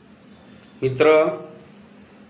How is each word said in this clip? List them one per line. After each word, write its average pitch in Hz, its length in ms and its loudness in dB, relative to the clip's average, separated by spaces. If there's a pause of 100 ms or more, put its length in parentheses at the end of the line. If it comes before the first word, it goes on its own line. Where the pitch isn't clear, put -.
(840)
મિત્ર, 156 480 2 (1000)